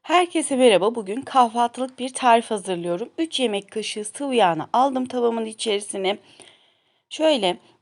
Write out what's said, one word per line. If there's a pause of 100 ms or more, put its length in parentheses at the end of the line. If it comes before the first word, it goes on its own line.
Herkese
merhaba.
Bugün
kahvaltılık
bir
tarif
hazırlıyorum.
Üç
yemek
kaşığı
sıvı
yağını
aldım
tavamın
içerisine. (920)
Şöyle, (240)